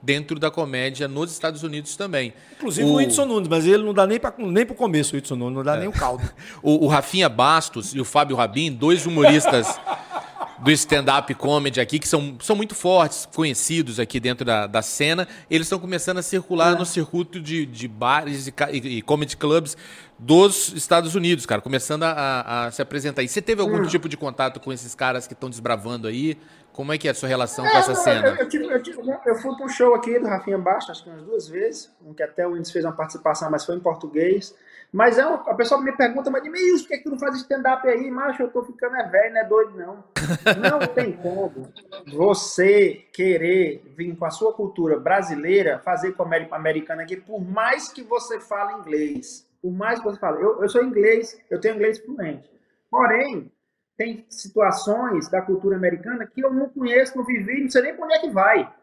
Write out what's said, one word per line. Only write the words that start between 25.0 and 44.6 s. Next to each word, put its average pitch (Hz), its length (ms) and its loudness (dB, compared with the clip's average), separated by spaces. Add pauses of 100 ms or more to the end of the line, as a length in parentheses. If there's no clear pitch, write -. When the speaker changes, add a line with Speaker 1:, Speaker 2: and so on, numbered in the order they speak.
Speaker 1:
que - 80 -16
estão 131 160 -10
desbravando 113 580 -4
aí? 147 300 -4 (340)
Como 139 200 -8
é 151 60 -2
que 147 100 -4
é 139 40 2
a - 20 0
sua 131 160 -6
relação 127 380 -2
Speaker 3:
É, - 40 2
Speaker 1:
com 427 60 6
essa 370 160 4
Speaker 3:
não, 370 80 0
Speaker 1:
cena? 285 280 4
Speaker 3:
eu, 294 80 -2
eu 254 120 -2
tive, 302 160 -4
eu 254 160 -2
tive, - 160 -12 (300)
eu 226 80 2
fui 254 200 -8
pra 269 100 -10
um 254 40 -6
show 247 240 6
aqui 233 240 2
do 240 80 0
Rafinha 196 320 -2
Bastos, 190 320 0
acho 165 140 -14
que 175 80 -20
umas 156 100 -18
duas 185 260 -6
vezes, 196 460 -6 (100)
um 151 120 -20
que 156 80 -4
até 175 240 -2
o 180 40 -2
Whindersson 170 220 -8
fez 165 120 -2
uma 156 100 -6
participação, 156 560 -4
mas 147 120 -2
foi 175 120 -4
em 180 40 -6
português. 170 760 0 (360)
Mas 226 280 6
é 285 80 4
um, 339 80 0
a - 180 -4
pessoa 240 280 2
me 269 100 -2
pergunta, 262 400 0
mas, 262 120 -2
"Edmilson, 359 400 2
por - 40 -18
que - 80 -6
é - 20 -8
que - 60 -12
tu 302 80 -8
não 262 80 -8
faz 269 160 -4
stand-up 262 520 0
aí?" 254 220 0
Macho, 262 340 -4
eu 240 60 -2
tô 240 140 -2
ficando 247 320 -6
é 226 120 -2
velho, 208 280 2
não 220 60 2
é 220 40 -2
doido, 208 320 2
não. 185 260 -14 (680)
Não - 160 0
tem 240 260 -2
como 175 540 -6 (440)
você 185 920 4 (100)
querer 175 720 2 (120)
vir 170 200 -8
com 170 100 -6
a 160 60 -2
sua 220 220 0
cultura 170 460 0